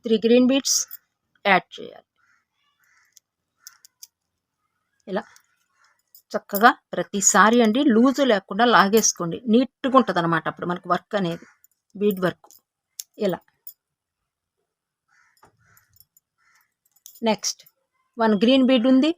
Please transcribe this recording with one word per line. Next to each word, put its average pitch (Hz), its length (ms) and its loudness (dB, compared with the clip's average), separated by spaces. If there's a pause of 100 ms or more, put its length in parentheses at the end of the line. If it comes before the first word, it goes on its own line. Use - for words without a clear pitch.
త్రీ 226 180 2
గ్రీన్ 247 260 4
బీడ్స్ - 300 -2 (680)
యాడ్ - 260 0
చేయాలి. - 320 -20 (3000)
ఇలా 196 120 -8 (1080)
చక్కగా 208 360 0 (240)
ప్రతిసారి 202 720 0
అండి 214 160 0 (140)
లూజ్ 254 260 2 (100)
లేకుండా 196 340 -2 (100)
లాగేసుకోండి, 190 640 0 (160)
నీట్‌గా 254 460 -2
ఉంటదన్నమాట 170 520 -2
అప్పుడు 165 200 -12
మనకు 175 220 -10
వర్క్ - 260 -8
అనేది, 170 280 -8 (540)
బీడ్ 208 240 -2
వర్క్. - 240 -8 (760)
ఇలా 170 140 -4 (4000)
నెక్స్ట్ - 320 -6 (600)
వన్ 220 120 2 (100)
గ్రీన్ 262 260 4
బీడ్ 254 240 2
ఉంది 294 240 2